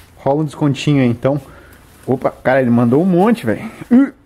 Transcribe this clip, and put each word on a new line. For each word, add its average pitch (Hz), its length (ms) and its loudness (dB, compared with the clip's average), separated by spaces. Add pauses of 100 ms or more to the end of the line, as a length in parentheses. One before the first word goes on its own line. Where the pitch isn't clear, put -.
(160)
rola 143 260 -2
um - 20 -2
descontinho 143 580 -2
aí. 120 60 2
Então, 135 320 -2 (680)
opa, 131 240 -2
cara, 127 300 -2
ele 123 100 0
mandou 120 320 2
um 190 40 0
monte, 196 380 2
velho. 113 240 -4 (220)
Ih. 254 220 4 (140)